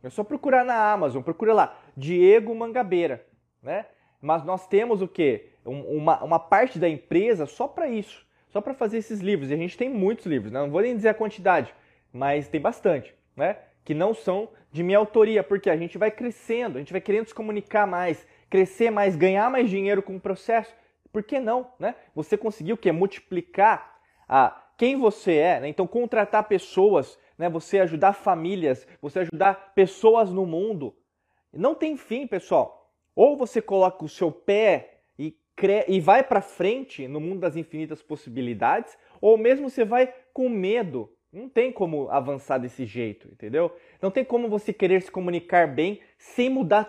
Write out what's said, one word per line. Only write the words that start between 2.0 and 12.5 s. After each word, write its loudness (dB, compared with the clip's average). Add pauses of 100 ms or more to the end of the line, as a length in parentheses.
Mangabeira, -4 (380)
né? -8 (340)
Mas -2
nós -6
temos 0
o -4
quê? -2 (140)
Um, -8
uma, 0
uma 0
parte 0
da 2
empresa 0
só -8
pra -6
isso, -8 (220)
só -6
pra -8
fazer -4
esses -8
livros. -2
E 0
a -4
gente -8
tem -4
muitos -2
livros, -4
né? -8
Não -4
vou 0
nem 0
dizer 2
a -2
quantidade, -2 (380)
mas -4
tem -4